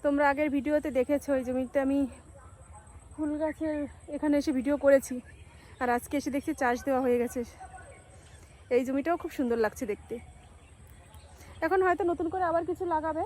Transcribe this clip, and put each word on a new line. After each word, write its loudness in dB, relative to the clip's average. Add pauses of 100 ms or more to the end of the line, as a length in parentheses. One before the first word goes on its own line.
তোমরা 4
আগের 0
ভিডিওতে 0 (100)
দেখেছো। 0 (100)
এই -4
জমিতে -2
আমি 2 (1120)
ফুল -4 (100)
গাছের -2 (400)
এখানে 2
এসে 0
ভিডিও 2 (100)
করেছি, 6 (640)
আর 0 (100)
আজকে -6
এসে -4
দেখছি -2 (100)
চাষ 2 (120)
দেওয়া 2
হয়ে 4
গেছে। -4 (1300)
এই 6
জমিটাও 0
খুব -8
সুন্দর 0
লাগছে -4
দেখতে। -8 (1500)
এখন 4
হয়তো 2
নতুন -2
করে 0
আবার 2
কিছু -4 (100)
লাগাবে। -2